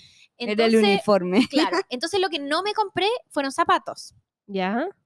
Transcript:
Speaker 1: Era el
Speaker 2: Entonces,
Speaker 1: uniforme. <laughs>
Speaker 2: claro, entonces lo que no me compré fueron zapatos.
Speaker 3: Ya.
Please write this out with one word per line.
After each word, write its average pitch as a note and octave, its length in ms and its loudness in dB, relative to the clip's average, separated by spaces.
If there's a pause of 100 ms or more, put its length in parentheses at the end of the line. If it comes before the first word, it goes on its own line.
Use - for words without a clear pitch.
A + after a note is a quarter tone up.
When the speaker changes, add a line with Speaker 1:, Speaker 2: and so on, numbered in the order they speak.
(360)
Speaker 1:
Era A3 160 -6
el G#3 80 0 (140)
Speaker 2:
Entonces, A3 160 6
Speaker 1:
uniforme. G3 580 2
<laughs> - 20 -20
Speaker 2:
claro, E4+ 280 0 (100)
entonces E4 320 -4
lo F#4+ 80 0
que D#4+ 100 -6
no D4 240 -4
me G#4 120 -4
compré G4 340 -2 (220)
fueron C#4 200 -4
zapatos. - 640 -2 (320)
Speaker 3:
Ya. G3+ 420 -4 (180)